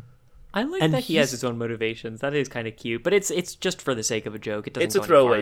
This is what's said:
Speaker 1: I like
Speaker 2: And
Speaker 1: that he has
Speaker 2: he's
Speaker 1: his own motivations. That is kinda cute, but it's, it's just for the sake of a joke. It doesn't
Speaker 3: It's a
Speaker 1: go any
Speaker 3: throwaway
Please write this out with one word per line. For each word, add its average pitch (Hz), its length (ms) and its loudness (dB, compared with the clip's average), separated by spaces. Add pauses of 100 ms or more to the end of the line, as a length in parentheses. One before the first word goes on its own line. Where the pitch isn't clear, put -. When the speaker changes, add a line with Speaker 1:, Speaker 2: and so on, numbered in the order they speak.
(520)
Speaker 1:
I 208 120 -2
like 349 180 -4
Speaker 2:
And 160 120 4
Speaker 1:
that 254 100 0
he 165 100 -4
has 143 160 2
Speaker 2:
he's 120 120 -8
Speaker 1:
his - 20 -2
own 120 140 -4
motivations. 113 640 -6
That 143 120 -2
is 139 140 0
kinda 113 240 -8
cute, 117 320 -6
but 175 80 0
it's, 196 180 2
it's 175 240 -4
just - 260 -4
for 135 140 -2
the 110 80 -4
sake 110 240 -2
of 107 80 -8
a 107 60 -12
joke. 104 260 -6
It - 80 -10
doesn't 151 100 0
Speaker 3:
It's - 120 0
a - 20 2
Speaker 1:
go - 60 2
any - 20 -8
Speaker 3:
throwaway 131 360 8